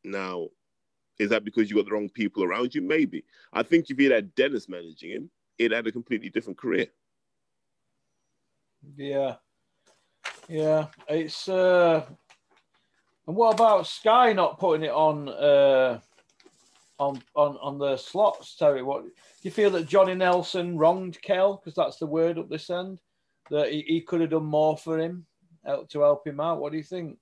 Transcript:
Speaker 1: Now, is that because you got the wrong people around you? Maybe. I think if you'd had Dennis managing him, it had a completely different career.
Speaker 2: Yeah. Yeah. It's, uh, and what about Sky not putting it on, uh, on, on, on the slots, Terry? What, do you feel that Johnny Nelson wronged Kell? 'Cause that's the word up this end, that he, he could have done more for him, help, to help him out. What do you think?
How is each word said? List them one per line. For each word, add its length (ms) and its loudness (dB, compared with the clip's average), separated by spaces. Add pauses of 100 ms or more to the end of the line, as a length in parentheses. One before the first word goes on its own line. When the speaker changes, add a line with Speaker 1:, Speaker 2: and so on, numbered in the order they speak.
Speaker 1:
Now, 460 -8 (680)
is 120 -2
that 140 0
because 260 -2
you 60 -2
got 80 2
the 80 -6
wrong 160 -4
people 340 -4
around 320 -4
you? 80 -4
Maybe. 420 -2 (280)
I 100 -4
think 260 0
if 120 -6
you'd 100 6
had 240 0
Dennis 340 -2
managing 440 -16
him, 180 -12 (280)
it 120 2
had 160 -4
a 60 -4
completely 360 -8
different 300 -8
career. 300 -4 (2000)
Speaker 2:
Yeah. 400 -6 (1120)
Yeah. 400 0 (200)
It's, 400 -6
uh, 560 4 (1200)
and 80 -6
what 180 4
about 320 4
Sky 460 4
not 260 0
putting 260 0
it 60 -4
on, 380 0
uh, 720 4 (1000)
on, 240 -4 (140)
on, 220 2
on 200 -8
the 180 -2
slots, 600 -2
Terry? 260 2
What, 220 -6
do 80 -18 (300)
you 100 -10
feel 180 4
that 160 -2
Johnny 300 4
Nelson 600 0
wronged 460 0
Kell? 360 0
'Cause 180 -14
that's 220 -4
the 80 -6
word 340 -2
up 80 -12
this 220 -10
end, 300 -10 (500)
that 200 0
he, 120 -6
he 180 -2
could 200 -4
have 100 -2
done 160 -2
more 300 0
for 220 -6
him, 280 -6 (380)
help, 260 -6
to 100 -6
help 260 4
him 140 -8
out. 200 -2
What 120 -6
do 40 -8
you 80 -8
think? 380 -10